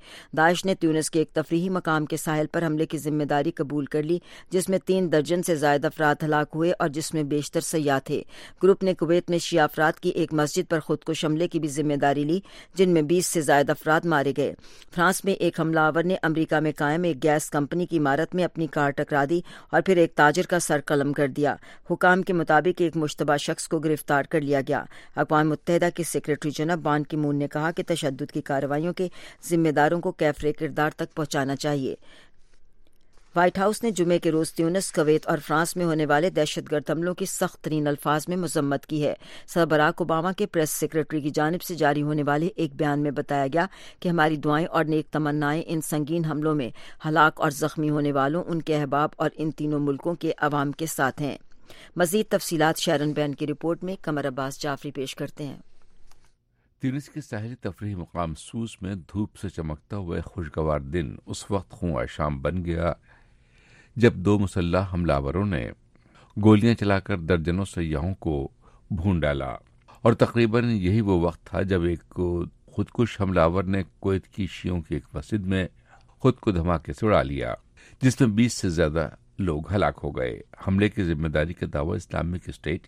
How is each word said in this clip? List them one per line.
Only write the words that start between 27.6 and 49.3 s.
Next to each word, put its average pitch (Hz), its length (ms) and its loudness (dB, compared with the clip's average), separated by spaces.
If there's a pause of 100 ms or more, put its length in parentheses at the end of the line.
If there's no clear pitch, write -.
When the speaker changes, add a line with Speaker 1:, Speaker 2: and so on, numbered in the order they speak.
Speaker 1:
کہ 175 160 -4
تشدد 147 440 -2
کی 151 100 -4
کارروائیوں 143 520 -2
کے 185 140 -2 (420)
ذمہ 165 220 4
داروں 151 300 4
کو 185 100 -2
کیفرے 151 420 0
کردار 151 440 -2
تک - 180 -6
پہنچانا 139 400 -2
چاہیے۔ 143 400 -2 (1400)
وائٹ 175 220 4
ہاؤس 202 260 0
نے 233 80 0
جمعے 175 280 2
کے 165 120 0
روز 156 220 0
تیونس، 170 380 0
کویت 156 360 2
اور 165 100 0
فرانس 156 380 -2
میں 175 100 -2
ہونے 160 200 2
والے 147 240 2
دہشت 151 420 -2
گرد 151 180 -2
حملوں 170 260 -2
کی 190 100 -6
سخت - 380 -4
ترین 151 240 -2
الفاظ 147 400 0
میں 180 100 -2
مذمت 143 480 -2
کی 151 200 -4
ہے۔ - 80 0 (340)
صدر 170 180 2
براک 156 360 2
اوباما 165 300 0
کے 208 140 -4
پریس 160 240 0
سیکریٹری 156 520 -2
کی 147 80 -2
جانب 156 320 0
سے 180 140 -8
جاری 147 260 2
ہونے 147 220 -2
والے 147 320 0
ایک 156 200 -4
بیان 147 240 0
میں 147 120 -2
بتایا 143 420 -2
گیا 165 120 0 (340)
کہ 180 100 -2
ہماری 160 280 4
دعائیں 151 280 0
اور 156 200 0
نیک 156 260 -2
تمنائیں 151 540 0
ان 160 160 -4
سنگین 156 440 -2
حملوں 156 300 -2
میں 131 140 -2 (380)
ہلاک 156 340 4
اور 156 100 2
زخمی 151 380 -2
ہونے 147 220 0
والوں، 139 320 0
ان - 180 -4
کے 156 160 -2
احباب 143 400 0
اور 151 180 0